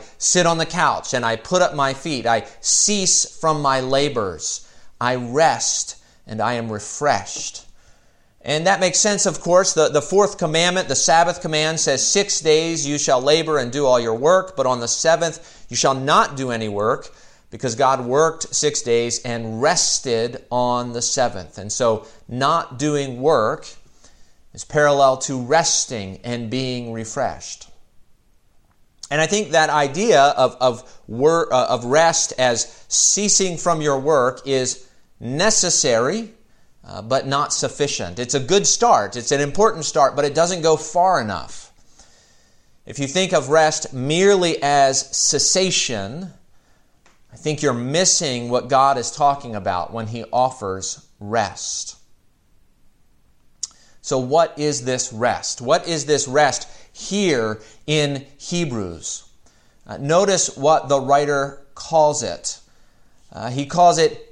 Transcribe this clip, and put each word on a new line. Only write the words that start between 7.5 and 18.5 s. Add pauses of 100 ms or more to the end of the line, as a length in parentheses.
And
that
makes
sense,
of
course.
The,
the
fourth
commandment,
the
Sabbath
command,
says,
"Six
days
you
shall
labor
and
do
all
your
work,
but
on
the
seventh
you
shall
not
do
any
work, (380)
because
God
worked